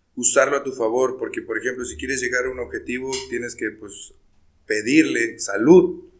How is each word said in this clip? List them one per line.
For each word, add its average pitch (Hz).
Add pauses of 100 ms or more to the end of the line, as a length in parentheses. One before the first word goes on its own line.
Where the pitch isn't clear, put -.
(160)
usarlo 139
a -
tu 135
favor, 123
porque, -
por 113
ejemplo, 123
si -
quieres 131
llegar 123
a 131
un 127
objetivo, 123 (180)
tienes 120
que, 110
pues, 104 (520)
pedirle 117
salud, 120 (140)